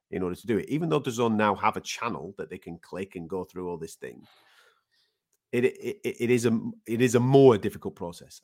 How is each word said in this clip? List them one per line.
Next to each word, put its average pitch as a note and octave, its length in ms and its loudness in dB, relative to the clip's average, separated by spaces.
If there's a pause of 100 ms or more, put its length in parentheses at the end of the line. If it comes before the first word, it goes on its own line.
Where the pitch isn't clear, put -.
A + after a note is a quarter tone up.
(100)
in E2+ 120 -4
order F2+ 120 -4
to F2 120 -6
do A2 100 2
it. E2+ 120 -2
Even D#3 200 -2
though D3+ 120 0
dazn A#2 360 0
now G#2 180 4
have G#2 220 0
a F#2+ 40 -8
channel F#2+ 580 -8
that E2 100 -10
they F2+ 100 -12
can E2+ 200 -14
click F#2+ 360 -12
and E2+ 140 -12
go F#2 160 -6
through F2+ 240 -10
all F2 80 -8
this D#2+ 200 -14
thing, B1+ 260 -16 (1300)
it, A#2+ 140 0
it, A#2+ 360 -4
it, A#2+ 180 -6
it A#2+ 100 0
is B2 160 2
a, A2+ 120 0 (280)
it A#2 160 -2
is B2 120 2
a A#2+ 60 6
more C3 380 8
difficult F#2+ 360 -6
process. - 500 -14